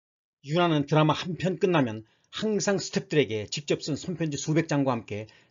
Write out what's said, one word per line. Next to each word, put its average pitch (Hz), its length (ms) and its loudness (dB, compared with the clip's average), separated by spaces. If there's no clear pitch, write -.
윤아는 156 400 2
드라마 156 280 4
한 175 220 -4
편 170 240 -2
끝나면 135 460 2
항상 202 460 0
스태프들에게 110 720 0
직접 - 360 -4
쓴 151 140 -4
손편지 160 400 -4
수백 160 320 0
장과 139 240 2
함께 104 340 -6